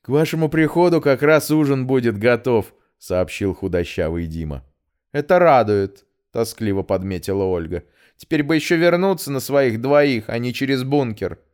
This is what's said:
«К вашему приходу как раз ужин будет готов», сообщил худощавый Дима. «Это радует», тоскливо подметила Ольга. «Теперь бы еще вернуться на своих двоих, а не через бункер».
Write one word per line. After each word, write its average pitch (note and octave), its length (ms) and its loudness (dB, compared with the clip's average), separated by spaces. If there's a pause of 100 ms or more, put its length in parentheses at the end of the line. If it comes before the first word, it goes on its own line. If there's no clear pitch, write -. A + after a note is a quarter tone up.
«К - 80 -14
вашему D#3 400 0
приходу E3 520 2
как C3+ 220 2
раз D3+ 260 2
ужин C#3 380 0
будет A#2+ 320 0
готов», A#2 540 0 (240)
сообщил F#2 560 -4
худощавый E2+ 720 -4
Дима. D#2 380 -10 (480)
«Это D3 260 2
радует», G#2+ 680 2 (260)
тоскливо G#2+ 520 -4
подметила F#2+ 600 -4
Ольга. E2+ 380 -4 (340)
«Теперь D3+ 260 -2
бы D#3+ 120 0
еще D#3+ 200 0
вернуться F3 560 0
на C3+ 80 -4
своих B2+ 400 0
двоих, C#3 500 2
а A#2 100 -6
не B2 140 -6
через C3+ 300 -4
бункер». B2+ 560 -4 (140)